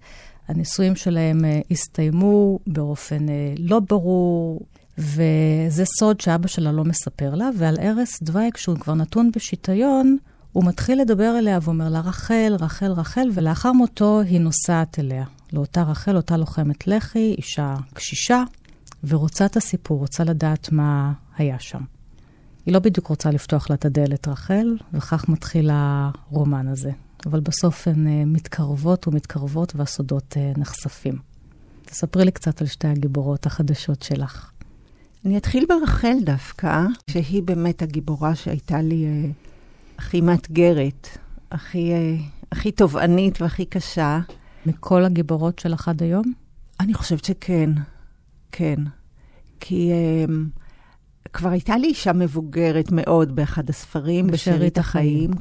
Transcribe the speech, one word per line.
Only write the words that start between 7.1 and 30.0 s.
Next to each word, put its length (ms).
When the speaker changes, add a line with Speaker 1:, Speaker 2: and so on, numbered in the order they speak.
Speaker 1:
לה, 220
ועל 220
ערש 420
דווי, 320
כשהוא 240
כבר 160
נתון 420
בשיטיון, 840
הוא 140
מתחיל 360
לדבר 360
אליה 240
ואומר 280
לה, 100
"רחל, 600
רחל, 320
רחל", 420
ולאחר 380
מותו 500
היא 200
נוסעת 580
אליה, 260
לאותה 300
רחל, 340
אותה 200
לוחמת 500
לח"י, 500
אישה 380
קשישה, 500
ורוצה 420
את 120
הסיפור, 420
רוצה 240
לדעת 480
מה 420
היה 220
שם. 220
היא 80
לא 60
בדיוק 280
רוצה 240
לפתוח 380
לה 60
את 100
הדלת, 420
רחל, 500
וכך 360
מתחיל 440
הרומן 920
הזה. 240
אבל 140
בסוף 480
הן, 200
אה, 180
מתקרבות 840
ומתקרבות 680
והסודות, 600